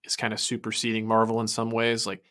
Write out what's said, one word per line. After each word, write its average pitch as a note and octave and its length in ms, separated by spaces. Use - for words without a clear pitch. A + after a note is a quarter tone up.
is - 120
kind A2 180
of G#2+ 60
superseding A2 640
Marvel A2+ 340
in A2 80
some A2+ 220
ways. A2+ 360
Like, F#2+ 240